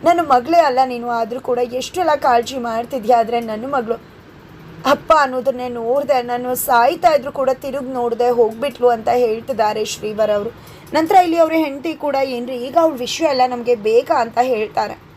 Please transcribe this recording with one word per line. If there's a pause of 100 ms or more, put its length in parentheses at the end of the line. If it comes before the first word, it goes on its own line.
ನನ್ನ
ಮಗಳೇ
ಅಲ್ಲ
ನೀನು,
ಆದ್ರೂ
ಕೂಡ
ಎಷ್ಟೆಲ್ಲ
ಕಾಳಜಿ
ಮಾಡ್ತಿದ್ಯಾ,
ಆದ್ರೆ
ನನ್ನ
ಮಗಳು (920)
ಅಪ್ಪ
ಅನ್ನೋದನ್ನೇ
ನೋಡ್ದೆ,
ನಾನು
ಸಾಯ್ತಾ
ಇದ್ರು
ಕೂಡ
ತಿರುಗ್
ನೋಡ್ದೆ
ಹೋಗ್ಬಿಟ್ಲು"
ಅಂತ
ಹೇಳ್ತಿದ್ದಾರೆ
ಶ್ರೀವರ್
ಅವರು. (420)
ನಂತರ
ಇಲ್ಲಿ
ಅವ್ರ
ಹೆಂಡತಿ
ಕೂಡ,
"ಏನ್ರಿ
ಈಗ
ಅವ್ಳ
ವಿಷಯ
ಎಲ್ಲ
ನಮ್ಗೆ
ಬೇಕಾ?"
ಅಂತ
ಹೇಳ್ತಾರೆ.